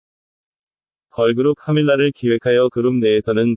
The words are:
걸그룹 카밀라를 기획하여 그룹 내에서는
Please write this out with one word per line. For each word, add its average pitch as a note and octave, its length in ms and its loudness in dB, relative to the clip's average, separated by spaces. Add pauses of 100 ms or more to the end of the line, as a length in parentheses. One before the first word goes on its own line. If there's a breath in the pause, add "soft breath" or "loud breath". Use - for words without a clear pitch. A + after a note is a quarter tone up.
(1120)
걸그룹 A#2 500 -2
카밀라를 D3 500 0
기획하여 B2 600 0
그룹 B2 240 -2
내에서는 A2+ 600 0